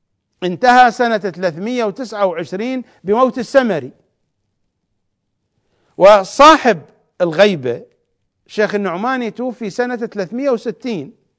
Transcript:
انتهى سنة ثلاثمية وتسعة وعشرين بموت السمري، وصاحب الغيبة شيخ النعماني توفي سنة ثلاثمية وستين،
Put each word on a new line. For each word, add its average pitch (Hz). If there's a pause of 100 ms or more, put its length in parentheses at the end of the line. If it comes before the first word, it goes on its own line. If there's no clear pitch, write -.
(440)
انتهى 240
سنة 233
ثلاثمية 190
وتسعة 208
وعشرين 190 (200)
بموت 233
السمري، 214 (2000)
وصاحب 208 (400)
الغيبة 165 (640)
شيخ 208
النعماني 208
توفي 233
سنة 247
ثلاثمية 220
وستين، 220 (260)